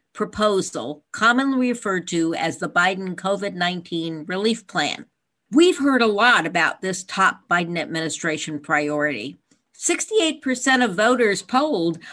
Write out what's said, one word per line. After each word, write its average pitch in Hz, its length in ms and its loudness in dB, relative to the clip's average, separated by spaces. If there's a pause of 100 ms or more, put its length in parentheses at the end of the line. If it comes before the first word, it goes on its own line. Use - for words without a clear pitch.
(140)
proposal, 202 960 -2
commonly 254 600 2
referred 190 380 -4
to 165 260 -2
as 160 240 -4
the 170 100 -6
Biden 185 460 0
covid 196 400 -4
nineteen 170 720 -6
relief 208 380 -2
plan. - 420 -4 (460)
We've 339 260 6
heard 269 220 4
a 233 60 4
lot 214 380 4
about 165 340 0
this 185 240 -6
top - 460 0
Biden 175 280 0
administration 160 800 -4
priority. 147 800 -2 (380)
Sixty-eight 339 680 -2
percent 254 400 2
of 214 140 0
voters 220 460 2
polled 214 580 0 (140)